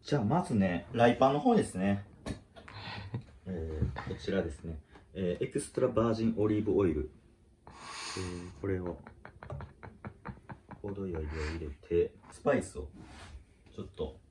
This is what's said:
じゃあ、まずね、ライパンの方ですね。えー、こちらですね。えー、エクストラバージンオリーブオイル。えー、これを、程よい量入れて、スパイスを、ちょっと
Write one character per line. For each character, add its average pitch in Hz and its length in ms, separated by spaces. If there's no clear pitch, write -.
じ - 100
ゃ 139 60
あ、 - 20
ま 147 220
ず - 100
ね、 92 380
ラ 117 160
イ 123 80
パ 135 140
ン - 40
の 147 60
方 240 160
で - 80
す - 100
ね。 101 320
え 80 360
ー、 - 260
こ 92 60
ち - 160
ら 95 120
で 82 80
す - 120
ね。 80 160
え 90 260
ー、 - 40
エ 131 40
ク - 100
ス - 140
ト - 80
ラ 131 80
バ 117 240
ー - 20
ジ 113 120
ン 113 100
オ 104 100
リ 107 140
ー 98 40
ブ 95 140
オ 98 80
イ 78 80
ル。 71 160
え - 40
ー、 90 400
こ 98 80
れ 95 100
を、 87 180
程 98 280
よ 82 120
い 78 40
量 76 40
入 - 20
れ 80 80
て、 87 260
ス - 100
パ 143 140
イ 117 80
ス - 160
を、 - 100
ち - 60
ょ - 20
っ 95 140
と - 240